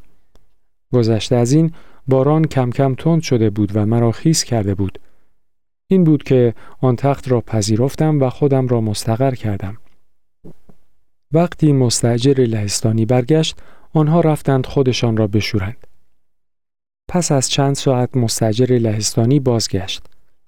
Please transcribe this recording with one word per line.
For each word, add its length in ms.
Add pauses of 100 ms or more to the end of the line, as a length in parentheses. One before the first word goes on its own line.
(920)
گذشته 440
از 160
این، 200 (360)
باران 360
کم 260
کم 240
تند 280
شده 280
بود 260
و 100
مرا 260
خیس 320
کرده 300
بود. 240 (880)
این 160
بود 180
که 320 (260)
آن 160
تخت 320
را 120
پذیرفتم 800
و 100
خودم 380
را 120
مستقر 540
کردم. 420 (1600)
وقتی 400
مستأجر 680
لهستانی 640
برگشت، 500 (360)
آنها 280
رفتند 460
خودشان 500
را 100
بشورند. 600 (1200)
پس 240
از 180
چند 240
ساعت 420
مستأجر 640
لهستانی 640
بازگشت. 600 (460)